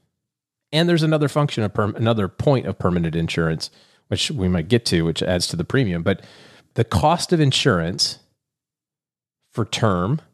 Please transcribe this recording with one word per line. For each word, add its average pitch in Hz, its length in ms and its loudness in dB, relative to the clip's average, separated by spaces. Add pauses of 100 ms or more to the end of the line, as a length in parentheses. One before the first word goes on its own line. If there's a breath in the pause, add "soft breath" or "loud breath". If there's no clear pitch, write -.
(720)
And 165 180 2
there's 170 140 2
another 156 260 2
function 135 360 0
of 101 100 -4
perm-, 104 220 0
another 113 320 2
point - 380 0
of 98 120 -6
permanent 85 380 0
insurance, 82 540 -2 (380 soft breath)
which - 220 -4
we 104 180 -2
might 87 200 0
get 113 180 2
to, 85 160 2
which 82 220 -2
adds 90 240 -2
to - 80 -8
the 85 80 -4
premium. 95 400 -2
But - 180 -2 (520 loud breath)
the - 100 0
cost - 480 0
of 165 80 2
insurance 101 800 0 (1300)
for 113 140 -4
term 104 560 0 (140)